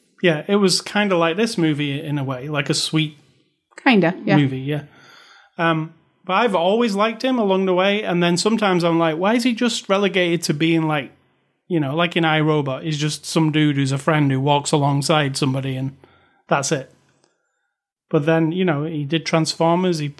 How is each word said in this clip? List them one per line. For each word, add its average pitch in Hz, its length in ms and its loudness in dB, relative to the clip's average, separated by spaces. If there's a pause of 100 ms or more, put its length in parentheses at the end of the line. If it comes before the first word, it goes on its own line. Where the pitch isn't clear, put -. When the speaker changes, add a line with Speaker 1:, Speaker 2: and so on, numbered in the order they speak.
(220)
Speaker 1:
Yeah, 156 260 2
it 202 100 2
was 185 240 2
kinda 202 360 0
like 165 200 0
this 226 200 -2
movie 147 440 0
in 147 160 -6
a 139 60 -4
way, 131 260 -8
like 147 200 -2
a 165 40 2
sweet 156 440 -2 (680)
Speaker 2:
Kinda, 180 320 4 (100)
yeah. 147 120 2
Speaker 1:
movie, 135 220 0
yeah. 147 240 -6 (760)
Um, 165 360 0 (320)
but 185 80 -4
I've 208 220 2
always 196 400 0
liked 226 280 -2
him 262 160 0
along 190 260 0
the 185 80 0
way, 202 300 0
and 180 180 0
then 175 160 2
sometimes 202 460 2
I'm 165 160 2
like, 160 180 0
"Why 196 180 0
is 240 80 0
he 247 100 0
just 233 360 -2
relegated 180 540 2
to 165 100 -2
being 160 300 0
like, 151 280 -4 (560)
you 175 120 0
know, 139 160 -2
like 170 220 0
in 170 60 2
iRobot, 156 600 0
he's 156 140 -4
just 151 280 -4
some 156 260 2
dude 151 240 2
who's 135 160 0
a 139 60 -2
friend 147 340 2
who 131 100 0
walks 143 300 2
alongside 143 680 0
somebody 135 380 -2
and 131 200 -6 (520)
that's 143 240 0
it." 139 200 -6 (1160)
But 151 160 0
then, 165 260 2
you 180 140 -2
know, 147 200 0
he 160 180 -6
did 147 220 -4
Transformers, 170 760 0
he 147 100 -6 (100)